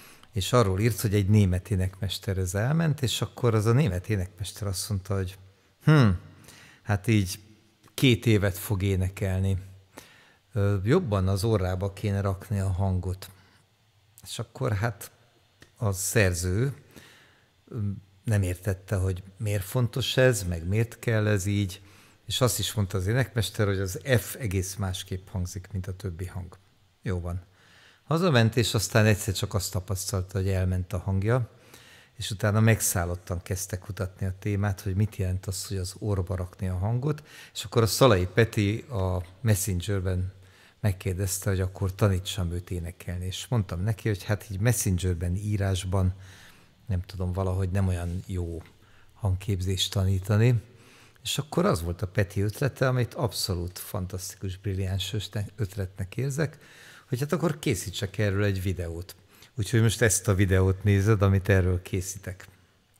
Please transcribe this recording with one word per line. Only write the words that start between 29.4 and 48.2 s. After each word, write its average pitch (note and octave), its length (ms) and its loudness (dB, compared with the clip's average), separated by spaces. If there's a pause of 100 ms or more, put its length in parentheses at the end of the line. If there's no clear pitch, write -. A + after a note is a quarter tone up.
azt - 180 -2
tapasztalta, F#2 640 -4
hogy F#2+ 100 0
elment F#2 440 0
a F#2+ 60 -2
hangja, G#2 520 0 (640)
és - 140 -8
utána G#2+ 300 2
megszállottan F2 840 2
kezdte - 360 -6
kutatni F#2+ 480 -6
a F#2 120 -4
témát, G2+ 420 -2
hogy F#2+ 140 -4
mit G2+ 220 0
jelent F#2 300 -2
az, - 200 -8
hogy G2 100 -8
az F#2 220 -6
orba F#2+ 380 -2
rakni F2+ 320 -6
a F#2 80 -2
hangot, B2 460 -2 (320)
és - 100 -8
akkor - 180 2
a A2 40 6
Szalai G2+ 400 6
Peti A2 520 2
a F#2 440 -2 (180)
Messengerben F#2+ 920 0 (480)
megkérdezte, G2 720 -2
hogy F#2+ 100 2
akkor F#2 340 -2
tanítsam F#2 580 0
őt F2 180 -8
énekelni, F2 560 -8
és - 200 -8
mondtam F#2 360 -2
neki, A2+ 260 -2
hogy G#2 160 -2
hát - 260 -4
így F#2+ 100 -6
Messengerben, F2+ 720 0
írásban F#2+ 800 0 (720)
nem F2+ 160 -2
tudom, F2+ 300 -6
valahogy F#2 380 0
nem F#2+ 180 2
olyan F2 380 -4